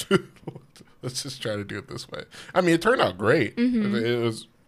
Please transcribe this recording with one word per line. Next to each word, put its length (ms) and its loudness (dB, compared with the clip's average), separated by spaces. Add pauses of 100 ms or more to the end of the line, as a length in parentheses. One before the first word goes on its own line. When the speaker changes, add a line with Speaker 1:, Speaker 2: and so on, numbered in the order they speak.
(500)
Speaker 1:
<laughs> 520 -20
let's 220 -8
just 180 -12
try 140 -4
to 80 -6
do 140 -8
it 100 -10
this 220 -12
way." 140 -12 (320)
I 60 6
mean, 140 4
it 60 0
turned 200 2
out 160 0
great. 400 2
Speaker 2:
Mm-hmm. 380 2
Speaker 1:
It, 80 0
it 200 0
was, 240 -2 (200)